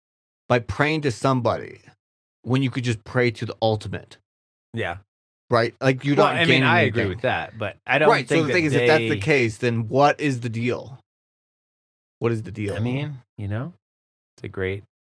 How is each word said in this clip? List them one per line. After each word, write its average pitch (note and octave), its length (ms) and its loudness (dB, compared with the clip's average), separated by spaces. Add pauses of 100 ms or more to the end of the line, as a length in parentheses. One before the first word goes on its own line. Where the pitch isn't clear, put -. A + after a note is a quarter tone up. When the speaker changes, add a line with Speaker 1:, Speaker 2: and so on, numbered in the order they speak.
(480)
Speaker 1:
by B2 100 4
praying D3 440 -2
to C#3+ 100 0
somebody A2+ 680 -2 (600)
when C3 200 0
you B2+ 80 0
could B2 140 -6
just A#2+ 200 -4
pray B2 280 0
to G#2+ 140 -10
the - 160 -10
ultimate. G#2+ 540 -2 (580)
Speaker 2:
Yeah. F#2+ 220 -6 (540)
Speaker 1:
Right? A#2 300 2
Like, C3+ 240 2
you're C#3+ 120 2
Speaker 2:
Well, D3+ 100 6
Speaker 1:
not C#3+ 100 0
Speaker 2:
I - 40 0
mean, E3 80 2
Speaker 1:
gaining E3 160 4
Speaker 2:
I E3 180 4
agree A#2 200 0
Speaker 1:
anything. F#2+ 140 -4
Speaker 2:
with A2 60 -10
that, G#2 360 -4
but G#2 180 -8 (100)
I B2+ 120 2
don't D3+ 100 4
Speaker 1:
Right, C#3+ 180 2
Speaker 2:
think E3 160 2
Speaker 1:
so - 0 -
the D3+ 60 -2
Speaker 2:
that - 60 0
Speaker 1:
thing F3 100 2
is, D3 100 0
if A#2+ 120 2
that's - 140 6
the A2+ 100 0
Speaker 2:
they G#2+ 80 0
Speaker 1:
case, A#2 400 2
then A#2 300 -2
what C#3+ 320 4
is C3+ 200 -2
the A#2+ 80 -6
deal? A#2 500 -6 (1200)
What A#2 120 0
is A2 100 -4
the A2 100 -14
deal? G2+ 220 -6
Speaker 2:
I F2+ 40 -6
mean, C3 400 -4 (180)
you G2+ 120 -8
know, B2 240 -6 (640)
it's - 80 -14
a G#2 40 -10
great, G2 360 -6 (340)